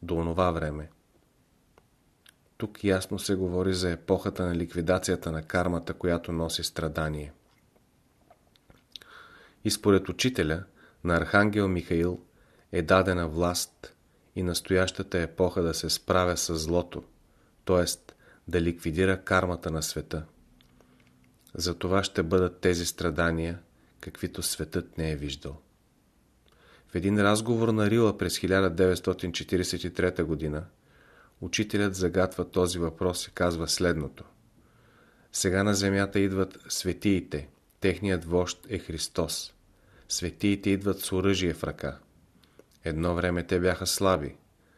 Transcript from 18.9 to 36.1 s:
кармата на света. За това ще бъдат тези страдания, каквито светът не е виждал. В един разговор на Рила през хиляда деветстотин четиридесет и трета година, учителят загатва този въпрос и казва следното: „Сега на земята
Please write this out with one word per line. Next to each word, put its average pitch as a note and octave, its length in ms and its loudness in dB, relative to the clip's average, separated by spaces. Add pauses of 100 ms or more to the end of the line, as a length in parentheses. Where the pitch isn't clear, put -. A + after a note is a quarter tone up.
кармата F2+ 460 0
на D#2+ 120 -2
света. - 420 -6 (1300)
За F2 200 -4
това F#2+ 300 2
ще - 180 -2
бъдат F2+ 380 2
тези F2 260 2
страдания, E2+ 720 0 (420)
каквито - 420 -8
светът - 560 -6
не D#2+ 120 -2
е D2+ 60 -2
виждал. C#2+ 440 -10 (1300)
В - 40 -12
един G2 260 2
разговор A2+ 480 2
на G#2+ 220 2
Рила A2 280 4
през F2+ 200 -2
хиляда F#2+ 320 2
деветстотин F2+ 640 0
четиридесет F2+ 520 -2
и E2+ 100 -8
трета F2+ 300 0
година, D#2 400 -4 (760)
учителят G2+ 540 -2
загатва F#2 560 0
този F2+ 280 0
въпрос E2+ 480 -4
и - 40 -20
казва E2+ 380 -2
следното: D#2+ 560 -2 (1080)
„Сега F#2+ 300 2
на G#2 120 4
земята G2 460 2